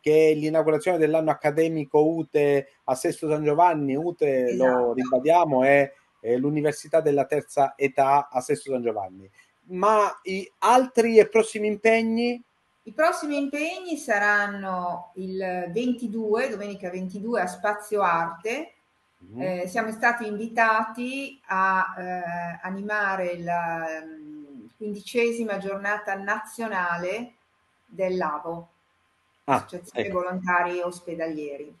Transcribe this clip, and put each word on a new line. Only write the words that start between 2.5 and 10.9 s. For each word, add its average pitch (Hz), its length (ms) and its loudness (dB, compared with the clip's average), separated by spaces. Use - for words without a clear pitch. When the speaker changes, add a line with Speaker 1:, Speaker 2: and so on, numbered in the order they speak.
Speaker 1:
a - 100 0
Sesto 160 340 -4
San 151 160 0
Giovanni. 147 500 4
ute, 139 600 0
lo 127 100 2
Speaker 2:
Esatto. 123 300 4
Speaker 1:
ribadiamo, 131 680 2
è, 139 300 6
è 117 160 0
l'Università 151 680 0
della 143 240 2
Terza 143 500 0
Età 139 540 2
a 156 100 -2
Sesto 139 320 -4
San 123 100 -2
Giovanni. 98 480 -6
Ma 202 420 2
i 190 280 -6
altri 233 580 6